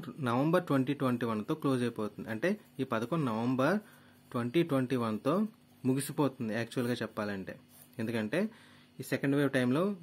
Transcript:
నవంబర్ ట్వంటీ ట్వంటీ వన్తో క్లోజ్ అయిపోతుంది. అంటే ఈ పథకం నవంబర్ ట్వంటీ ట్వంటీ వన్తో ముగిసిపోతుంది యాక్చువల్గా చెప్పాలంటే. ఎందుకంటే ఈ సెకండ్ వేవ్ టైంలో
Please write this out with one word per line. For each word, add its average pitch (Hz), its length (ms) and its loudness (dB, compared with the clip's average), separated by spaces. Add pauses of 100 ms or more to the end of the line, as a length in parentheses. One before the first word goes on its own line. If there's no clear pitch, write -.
(200)
నవంబర్ 143 440 2
ట్వంటీ 135 300 2
ట్వంటీ 127 320 0
వన్తో 110 280 -2
క్లోజ్ 135 280 0
అయిపోతుంది. 110 460 -4
అంటే 110 200 -2 (300)
ఈ 135 60 -2
పథకం 123 400 0
నవంబర్ 127 520 2 (560)
ట్వంటీ 123 300 2
ట్వంటీ 135 340 2
వన్తో 113 380 0 (500)
ముగిసిపోతుంది 131 680 0
యాక్చువల్గా 120 400 -2
చెప్పాలంటే. 104 600 -4 (440)
ఎందుకంటే 113 420 -2 (580)
ఈ - 40 -10
సెకండ్ 139 340 0
వేవ్ 143 140 2
టైంలో 139 520 2